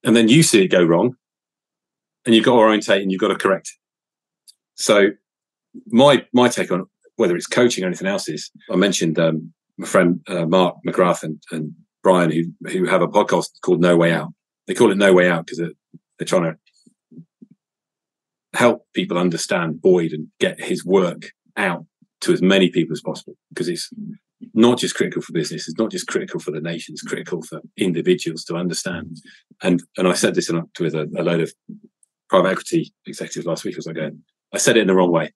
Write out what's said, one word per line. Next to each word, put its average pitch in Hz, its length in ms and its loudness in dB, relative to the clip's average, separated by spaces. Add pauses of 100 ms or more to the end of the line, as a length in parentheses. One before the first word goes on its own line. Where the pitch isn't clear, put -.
And 113 120 2
then 113 120 6
you 151 160 8
see 101 200 4
it 92 40 2
go 90 160 4
wrong, 85 320 2 (1080)
and 113 100 4
you've 107 100 6
got 127 100 4
to 117 40 6
orientate 107 440 2
and 95 80 -2
you've 95 100 -2
got 104 80 0
to 95 60 0
correct. 95 360 -2 (1040)
So 104 340 4 (800)
my, 127 460 4
my 123 160 4
take 92 220 -4
on 87 140 -2 (300)
whether 87 200 0
it's 82 120 -8
coaching 120 360 0
or 92 40 -2
anything 90 200 -6
else 98 200 -4
is, - 240 -10 (180)
I 95 60 -4
mentioned, 92 420 0
um, 80 360 -2 (240)
my - 100 -12
friend, 87 400 2
uh, 87 180 -4
Mark 90 300 2 (100)
McGrath 87 380 0
and, 78 180 -10 (100)
and 78 220 -10 (300)
Brian, 90 280 4
who, 82 120 -2 (260)
who 92 160 -2
have 90 160 2
a 85 60 0
podcast 92 420 0 (120)
called 87 200 2
No 87 160 4
Way 85 140 4
Out. 80 220 -4 (340)
They 98 60 -4
call 110 180 4
it 95 60 -2
No 98 160 4
Way 90 160 4
Out 82 180 -4
'cause - 100 -12
they're, 85 140 -6 (480)
they're 80 80 -8
trying - 160 0
to 80 140 -6 (2000)
help 117 400 0
people 92 240 -4
understand 85 640 -2
Boyd 87 320 2
and 78 140 -10 (120)
get 90 220 -4
his 80 240 -6
work 87 460 0 (260)
out 87 280 -6 (360)
to - 120 0
as 80 80 0
many 92 280 4
people 80 240 -2
as 73 80 -10
possible, - 340 -12 (200)
'cause - 120 -6
it's - 220 -8 (640)
not 120 260 4
just 90 160 -4
critical 87 260 -4
for - 120 -16
business, 82 340 -6
it's 80 100 -12
not 110 140 -2
just 92 160 -10
critical 92 320 -8
for 76 120 -10
the 78 100 -8
nation, 80 320 -10
it's - 80 -16
critical 82 400 -10
for - 200 -16 (160)
individuals 85 680 -2
to 85 100 -8
understand. 85 640 -8 (440)
And, 90 200 0 (160)
and 92 100 0
I 90 60 2
said 95 220 0
this 87 140 -2
in 85 80 -2
a, 82 60 -4 (160)
with 80 160 -2
a, 76 80 -2 (140)
a 80 60 -4
load 82 180 0
of 78 120 -6 (760)
private 92 200 2
equity - 440 -4 (120)
executives - 400 -12
last 82 180 -6
week. 90 120 -10
I - 20 -12
was 80 100 -12
like 80 80 -10
going, 78 280 -10 (300)
I - 40 -6
said 120 200 4
it 107 40 6
in 95 60 2
the 95 80 4
wrong 90 160 4
way. 80 240 -2